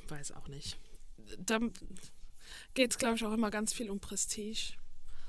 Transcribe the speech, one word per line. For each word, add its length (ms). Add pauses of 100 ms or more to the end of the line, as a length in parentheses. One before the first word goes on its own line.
weiß 240
auch 160
nicht. 280 (600)
Da 200 (1160)
geht's, 240
glaub 160
ich, 100
auch 80
immer 180
ganz 220
viel 180
um 100
Prestige. 720 (540)